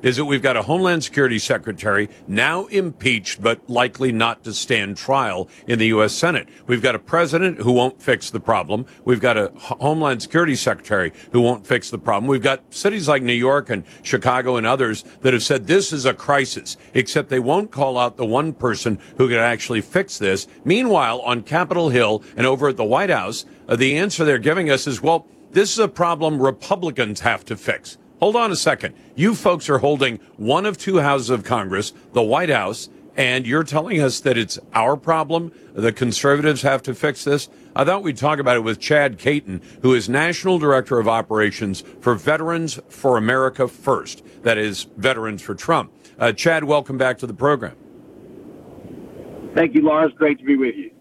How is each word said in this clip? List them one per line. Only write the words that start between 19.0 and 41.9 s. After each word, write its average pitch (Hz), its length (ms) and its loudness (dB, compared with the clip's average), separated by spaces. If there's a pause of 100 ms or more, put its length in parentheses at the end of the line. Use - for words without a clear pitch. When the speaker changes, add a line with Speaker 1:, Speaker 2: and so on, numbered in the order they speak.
Speaker 1:
who 131 100 4
could 120 100 2
actually 117 440 0
fix - 360 -4
this. 95 300 -2 (160)
Meanwhile, 165 600 2
on 120 200 -2
Capitol 170 460 0
Hill 110 340 2 (140)
and 120 100 2
over 135 220 2
at 131 80 -4
the 113 80 0
White 151 240 2
House, 113 340 -2 (240)
uh, 120 80 2
the 135 220 2
answer 180 260 -2
they're 143 140 4
giving 156 320 0
us 135 180 2
is, 127 140 -4
"Well, 160 260 0 (240)
this 196 220 2
is 226 60 -4
a 208 100 4
problem 156 520 0
Republicans 135 800 -2
have 117 240 0
to 110 140 -8
fix." - 400 -8 (240)
Hold 214 140 2
on 226 160 2
a 165 60 -2
second. - 380 -2 (200)
You 202 180 2
folks 175 360 0
are 139 80 4
holding 131 420 0 (160)
one 139 300 0
of 208 120 -4
two 190 220 0
houses 139 300 0
of 117 160 0
Congress, 101 480 -2 (180)
the 120 100 2
White 139 280 2
House, 110 400 -2 (260)
and 127 320 -2
you're 151 160 0
telling 156 380 -2
us 131 180 0
that 127 180 0
it's 107 220 -4 (140)
our 120 240 2
problem, 160 560 -2 (200)
the 110 200 0
conservatives 139 720 0
have 135 200 2
to 131 100 -8
fix 147 300 -4
this? 143 240 -2 (300)
I 139 80 2
thought 196 180 0
we'd 147 140 -4
talk 147 220 0
about 123 180 2
it 113 80 -2
with 110 120 -2
Chad 143 420 0
Caton, 131 420 -4 (220)
who 131 100 6
is 120 160 0
National 170 500 0
Director 135 400 2
of 107 80 2
Operations 107 760 0 (200)